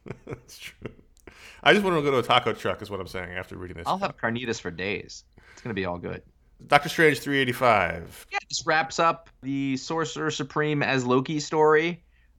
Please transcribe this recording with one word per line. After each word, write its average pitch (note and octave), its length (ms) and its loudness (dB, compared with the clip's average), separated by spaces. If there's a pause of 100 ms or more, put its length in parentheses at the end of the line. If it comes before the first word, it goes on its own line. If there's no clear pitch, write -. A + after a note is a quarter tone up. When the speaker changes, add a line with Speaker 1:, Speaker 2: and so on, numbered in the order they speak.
Speaker 1:
<laughs> - 180 -16
That's - 300 -16
true. - 340 -16 (720)
I D3 100 8
just G3+ 120 4
wanna F3 160 2
go C#3+ 100 2
to C3+ 60 4
a A#2 60 4
taco A#2+ 280 4
truck G2 300 -4
is G2 80 -12
what G2 100 -6
I'm F#2 80 -10
saying F2+ 300 -10
after F#2 180 -10
reading F2 220 -12
this. G2+ 100 -8
Speaker 2:
I'll F3+ 120 -2
have - 180 -6
carnitas A#2 420 -4
for F#2 120 -10
days. F#2 520 -8 (300)
It's - 80 -20
gonna A#2+ 120 -8
be F#2+ 120 -2
all F2 120 -4
good. F2+ 240 -10 (460)
Speaker 1:
Doctor C#3+ 220 4
Strange D3+ 320 4
three C#3+ 180 -2
eighty-five. G#2 920 0
Speaker 2:
Yeah, G4+ 60 -4 (100)
this - 160 -8
wraps D#3+ 340 0
up E3 300 0 (120)
the C3+ 360 -2
Sorcerer D#3 540 -4
Supreme D3+ 520 -2
as B2+ 220 0
Loki C3+ 340 2
story. D#3 640 4 (360)